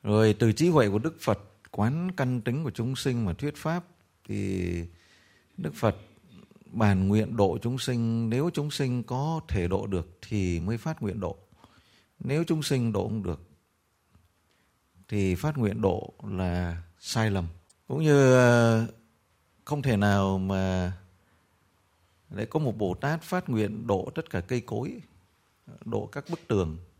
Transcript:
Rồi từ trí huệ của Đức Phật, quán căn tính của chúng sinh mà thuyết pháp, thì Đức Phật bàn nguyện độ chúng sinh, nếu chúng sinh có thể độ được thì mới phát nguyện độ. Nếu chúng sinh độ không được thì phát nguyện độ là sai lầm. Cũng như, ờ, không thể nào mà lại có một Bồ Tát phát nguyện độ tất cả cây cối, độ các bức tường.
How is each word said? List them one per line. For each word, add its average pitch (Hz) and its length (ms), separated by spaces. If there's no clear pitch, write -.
Rồi 107 360
từ 113 140
trí 156 160
huệ 143 200
của 101 100
Đức 156 220
Phật, - 200
quán 151 460
căn 127 240
tính 127 240
của 127 60
chúng 117 260
sinh 120 280
mà 90 80
thuyết 147 240
pháp, 170 280
thì 92 560
Đức - 180
Phật 110 220
bàn 98 360
nguyện 107 280
độ 101 260
chúng 127 160
sinh, 117 520
nếu 139 240
chúng 147 160
sinh 123 320
có 151 460
thể 87 200
độ 98 180
được 92 320
thì 90 320
mới 107 180
phát 160 240
nguyện 98 180
độ. 92 160
Nếu 147 240
chúng 160 180
sinh 120 300
độ 101 160
không 104 140
được 87 200
thì 98 260
phát 151 240
nguyện 110 220
độ 95 340
là 90 540
sai 110 320
lầm. 92 160
Cũng 143 140
như, 139 320
ờ, 117 520
không 147 180
thể 131 140
nào 98 420
mà 95 540
lại 101 160
có 156 120
một 123 200
Bồ 92 160
Tát 156 280
phát 185 260
nguyện 110 380
độ 98 280
tất 160 160
cả 90 100
cây 123 200
cối, 135 400
độ 110 220
các 143 240
bức 170 180
tường. 85 300